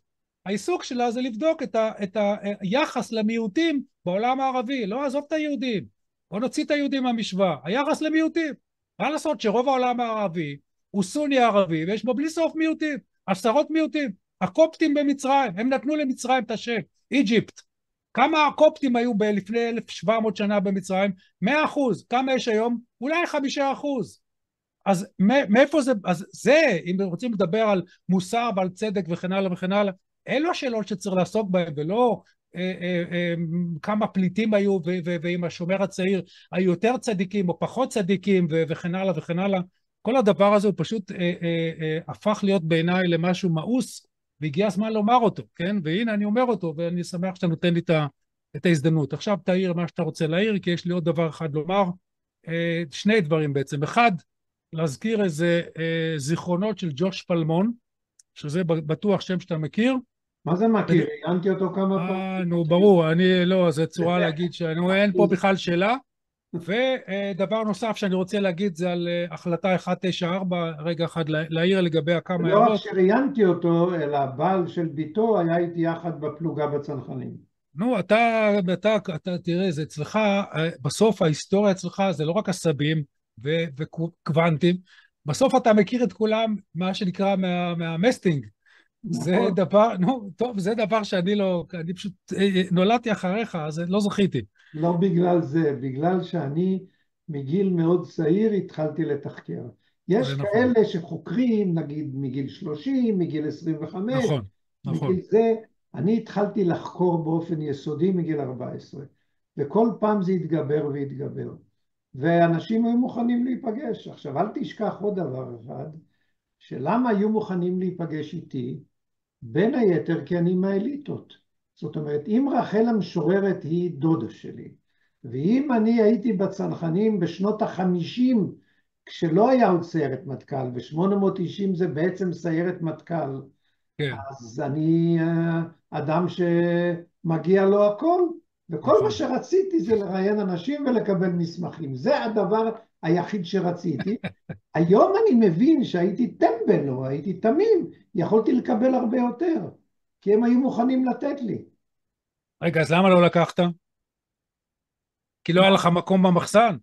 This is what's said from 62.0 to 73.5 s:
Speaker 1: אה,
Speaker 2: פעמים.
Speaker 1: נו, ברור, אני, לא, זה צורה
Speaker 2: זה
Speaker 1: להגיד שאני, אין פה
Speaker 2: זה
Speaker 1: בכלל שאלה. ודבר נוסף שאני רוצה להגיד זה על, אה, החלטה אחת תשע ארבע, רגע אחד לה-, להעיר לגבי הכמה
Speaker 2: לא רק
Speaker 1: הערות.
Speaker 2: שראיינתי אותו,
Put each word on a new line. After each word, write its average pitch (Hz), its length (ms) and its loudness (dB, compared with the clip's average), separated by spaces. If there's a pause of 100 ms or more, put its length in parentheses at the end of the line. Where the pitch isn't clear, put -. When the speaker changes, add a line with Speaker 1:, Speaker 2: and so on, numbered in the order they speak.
Speaker 1:
אה, 180 60 -4
Speaker 2:
פעמים. 190 420 -4
Speaker 1:
נו, 170 140 0
ברור, 175 480 6
אני, 180 340 4
לא, 180 260 4
זה 160 140 0
צורה 170 340 0
Speaker 2:
זה 180 60 2
Speaker 1:
להגיד 165 280 -2
שאני, 175 400 -2
אין 202 180 4
פה 180 180 4
Speaker 2:
זה 196 60 2
Speaker 1:
בכלל 196 200 2
שאלה. 180 400 0 (580)
ודבר 202 1080 -2
נוסף 214 340 -4
שאני 185 180 -2
רוצה 185 240 -2
להגיד 190 360 -2
זה 175 160 -2
על, 175 160 -2
אה, 175 260 -4
החלטה 175 420 0
אחת 180 260 -2
תשע 175 260 -2
ארבע, 175 520 -2
רגע 165 260 -2
אחד 165 240 -4
לה-, 156 200 0
להעיר 175 320 2
לגבי 165 320 2
הכמה 170 360 0
Speaker 2:
לא 196 100 6
רק 339 40 8
Speaker 1:
הערות. 330 160 4
Speaker 2:
שראיינתי 208 640 2
אותו, 170 500 2